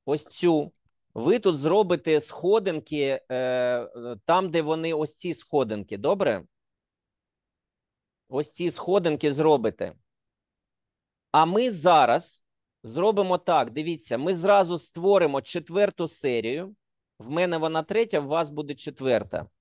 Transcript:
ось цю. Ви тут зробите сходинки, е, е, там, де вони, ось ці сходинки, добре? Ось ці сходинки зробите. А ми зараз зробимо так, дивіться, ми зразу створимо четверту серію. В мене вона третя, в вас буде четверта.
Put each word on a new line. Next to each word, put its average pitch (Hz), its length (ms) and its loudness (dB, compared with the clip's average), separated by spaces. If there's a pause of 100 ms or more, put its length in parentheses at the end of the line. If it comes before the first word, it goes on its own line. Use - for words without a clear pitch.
ось 151 200 -2
цю. 156 460 0 (420)
Ви 160 260 0
тут 185 180 2
зробите 160 640 2
сходинки, 160 1080 -2
е, 127 60 -4
е, 123 880 -4
там, 180 260 2
де 165 100 2
вони, 160 320 -2
ось 151 220 -4
ці 175 180 -6
сходинки, 107 640 -4
добре? 135 460 0 (1900)
Ось 139 220 -4
ці 175 180 -4
сходинки 160 640 0
зробите. 135 600 2 (1400)
А 156 140 6
ми 220 260 0
зараз 156 760 2 (380)
зробимо 185 540 0
так, 143 340 0
дивіться, 151 460 -6
ми 160 160 -2
зразу 180 440 4
створимо 170 640 2
четверту 175 680 -2
серію. 139 680 -4 (440)
В 113 100 -16
мене 170 280 -2
вона 160 260 -2
третя, 214 360 -2
в 147 60 -2
вас 151 240 -2
буде 147 260 -8
четверта. 117 720 -4 (140)